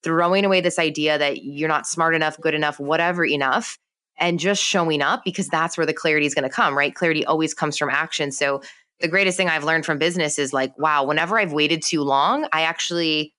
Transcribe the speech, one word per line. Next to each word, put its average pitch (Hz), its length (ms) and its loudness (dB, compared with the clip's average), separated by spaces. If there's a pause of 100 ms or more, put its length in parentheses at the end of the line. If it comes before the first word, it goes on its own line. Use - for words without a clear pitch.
throwing 175 400 2
away 190 160 4
this 170 180 0
idea 151 400 0
that 143 240 -2
you're 143 260 -6
not 151 200 0
smart 165 260 0
enough, 156 260 -2
good 156 140 0
enough, 151 240 -2
whatever 170 460 0
enough, 143 540 0 (420)
and 175 200 0
just 196 220 0
showing 165 380 0
up, 160 240 0
because 190 240 -4
that's 165 300 -2
where 160 80 2
the 156 80 -2
clarity 151 320 0
is 143 80 -2
gonna 139 160 0
come, 156 260 2
right? 143 180 0
Clarity 160 300 0
always 160 300 0
comes 151 240 -4
from 147 100 0
action. 143 440 -2
So 139 280 0 (400)
the 175 80 0
greatest 185 300 2
thing 185 100 2
I've 160 160 0
learned 160 220 2
from 156 100 0
business 160 440 0
is, 135 120 0
like, 135 240 -2
wow, 147 280 2
whenever 160 340 0
I've 190 140 0
waited 151 300 0
too 156 200 -2
long, 151 500 2
I 160 100 2
actually 160 760 -2